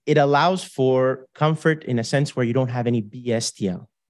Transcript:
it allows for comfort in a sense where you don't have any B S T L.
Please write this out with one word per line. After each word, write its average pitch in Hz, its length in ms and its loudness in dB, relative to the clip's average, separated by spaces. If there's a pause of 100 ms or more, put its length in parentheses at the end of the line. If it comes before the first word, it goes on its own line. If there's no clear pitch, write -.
it 147 140 2
allows 147 460 2
for 131 680 0
comfort 156 520 0
in 120 160 -2
a - 20 -2
sense 139 320 -2
where 127 100 -2
you 117 80 0
don't 127 180 0
have 120 180 -4
any 120 120 0
B 117 320 -6
S 113 200 -2
T 101 160 -4
L. 87 200 -8 (220)